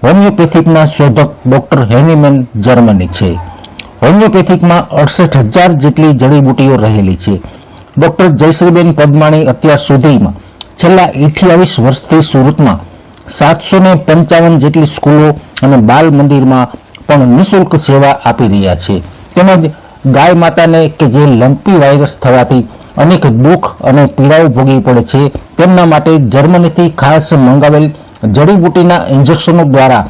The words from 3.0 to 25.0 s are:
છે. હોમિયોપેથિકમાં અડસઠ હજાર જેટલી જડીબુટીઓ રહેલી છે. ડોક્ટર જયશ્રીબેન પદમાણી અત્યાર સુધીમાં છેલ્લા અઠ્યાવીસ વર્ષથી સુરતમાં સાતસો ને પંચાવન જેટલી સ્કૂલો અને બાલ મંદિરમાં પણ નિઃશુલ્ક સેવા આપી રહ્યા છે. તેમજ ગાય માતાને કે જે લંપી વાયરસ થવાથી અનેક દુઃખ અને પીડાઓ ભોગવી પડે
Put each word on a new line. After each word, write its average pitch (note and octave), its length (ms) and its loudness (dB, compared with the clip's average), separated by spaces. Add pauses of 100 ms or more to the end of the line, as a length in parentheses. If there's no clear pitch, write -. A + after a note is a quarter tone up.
છે. F#2+ 140 -2 (720)
હોમિયોપેથિકમાં F3+ 840 0 (120)
અડસઠ D3+ 360 -2 (160)
હજાર F3+ 200 0 (100)
જેટલી D3+ 320 0
જડીબુટીઓ C3+ 640 0
રહેલી G#2 460 -2
છે. G2+ 120 -2 (640)
ડોક્ટર E3+ 320 0 (100)
જયશ્રીબેન E3+ 560 2
પદમાણી D3+ 560 0
અત્યાર C#3+ 280 0
સુધીમાં B2+ 560 0 (440)
છેલ્લા F3+ 300 2 (160)
અઠ્યાવીસ F3 540 0
વર્ષથી C3+ 440 0
સુરતમાં C3+ 560 0 (500)
સાતસો D#3+ 500 -2
ને F#3+ 120 2 (160)
પંચાવન E3 520 2
જેટલી D3+ 360 0
સ્કૂલો D3+ 340 2 (320)
અને C#3 160 2 (120)
બાલ D3 220 2
મંદિરમાં C3+ 640 0 (340)
પણ C3+ 280 2
નિઃશુલ્ક F#3 440 0
સેવા C#3 360 0 (140)
આપી A#2 240 -2
રહ્યા F#2+ 300 -2
છે. G2+ 120 -4 (400)
તેમજ F3+ 280 2 (520)
ગાય E3+ 200 2
માતાને E3 540 0
કે D#3 240 -4
જે C#3+ 180 2
લંપી C#3 520 0
વાયરસ C#3+ 400 0
થવાથી B2+ 400 0 (340)
અનેક E3 260 0 (200)
દુઃખ E3 240 0 (200)
અને C#3 200 2
પીડાઓ D3 420 2
ભોગવી C3 380 0
પડે B2 240 0